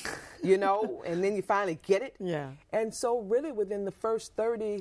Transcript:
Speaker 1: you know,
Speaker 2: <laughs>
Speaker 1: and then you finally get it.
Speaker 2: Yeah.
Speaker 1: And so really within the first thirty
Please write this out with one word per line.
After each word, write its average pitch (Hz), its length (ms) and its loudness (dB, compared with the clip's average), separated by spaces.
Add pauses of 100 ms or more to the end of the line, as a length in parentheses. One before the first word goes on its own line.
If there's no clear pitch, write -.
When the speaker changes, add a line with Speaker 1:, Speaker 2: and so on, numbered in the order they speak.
(420)
Speaker 1:
you 190 140 6
know, 202 460 0
Speaker 2:
<laughs> - 40 -6
Speaker 1:
and 175 160 -2
then 202 140 2
you 190 60 -2
finally 196 440 0
get 196 160 4
it. 269 160 -10
Speaker 2:
Yeah. 151 340 -4 (200)
Speaker 1:
And 220 200 0
so 240 280 0
really 247 320 0
within 202 320 -2
the 190 80 -4
first 220 420 -2
thirty 214 460 -2